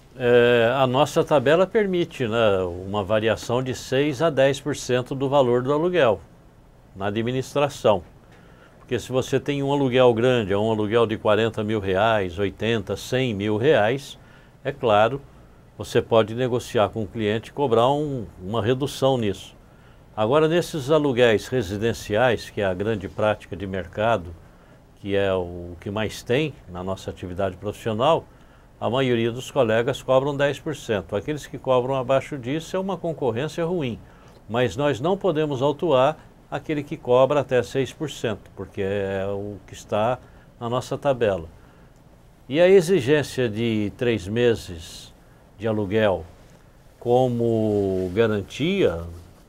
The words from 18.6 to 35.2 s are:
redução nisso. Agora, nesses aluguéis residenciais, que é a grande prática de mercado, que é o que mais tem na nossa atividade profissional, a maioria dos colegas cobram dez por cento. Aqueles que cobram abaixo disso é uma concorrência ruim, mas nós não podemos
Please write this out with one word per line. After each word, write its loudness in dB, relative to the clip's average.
redução 0
nisso. -4
Agora, 2
nesses -2
aluguéis 2
residenciais, -2
que -8
é 0
a 0
grande -4
prática -4
de -10
mercado, -4
que -4
é 0
o -6
que -10
mais -6
tem -2
na -10
nossa -8
atividade -6
profissional, -2
a -4
maioria 0
dos -12
colegas 0
cobram 0
dez 0
por -8
cento. -4
Aqueles -6
que -14
cobram 0
abaixo -2
disso -6
é -4
uma -6
concorrência -4
ruim, -4
mas 0
nós 0
não 0
podemos -2